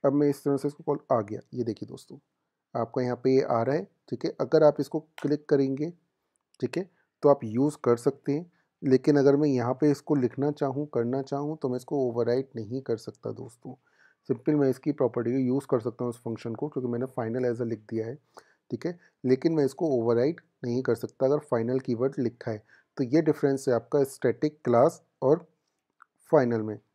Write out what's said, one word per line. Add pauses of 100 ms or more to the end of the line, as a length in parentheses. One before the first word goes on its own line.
अब
मैं
इस
तरह
से
इसको
कॉल (140)
आ
गया, (140)
ये
देखिए
दोस्तों, (560)
आपका
यहाँ
पे
ये
आ
रहा
है, (240)
ठीक
है।
अगर
आप
इसको (220)
क्लिक
करेंगे, (680)
ठीक
है, (340)
तो
आप
यूज़
कर
सकते
हैं, (320)
लेकिन
अगर
मैं
यहाँ
पे
इसको
लिखना
चाहूँ,
करना
चाहूँ,
तो
मैं
इसको
ओवरराइड (100)
नहीं
कर
सकता
दोस्तों। (540)
सिंपल
मैं
इसकी
प्रॉपर्टी
को
यूज़
कर
सकता
हूँ
इस
फंक्शन
को,
क्योंकि
मैंने
final
as
a
लिख (100)
दिया
है, (560)
ठीक
है, (260)
लेकिन
मैं
इसको
ओवरराइड (240)
नहीं
कर
सकता
अगर
फाइनल
कीवर्ड
लिखा
है। (340)
तो
ये
डिफरेंस
है
आपका
स्टैटिक,
क्लास (200)
और (880)
फाइनल
में (160)